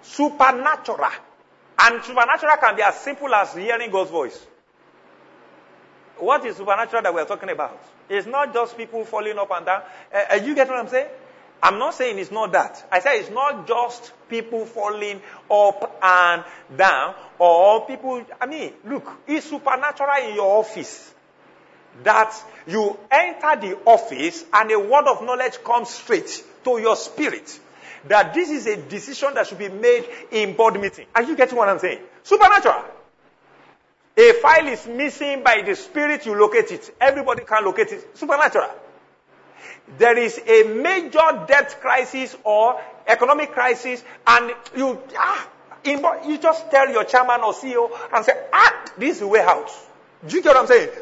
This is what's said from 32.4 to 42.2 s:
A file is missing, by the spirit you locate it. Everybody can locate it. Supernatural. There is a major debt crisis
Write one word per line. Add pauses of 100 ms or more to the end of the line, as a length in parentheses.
A
file
is
missing,
by
the
spirit
you
locate
it.
Everybody
can
locate
it.
Supernatural. (1300)
There
is
a
major
debt
crisis